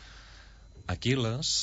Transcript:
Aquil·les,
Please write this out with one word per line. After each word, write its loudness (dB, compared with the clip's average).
Aquil·les, 2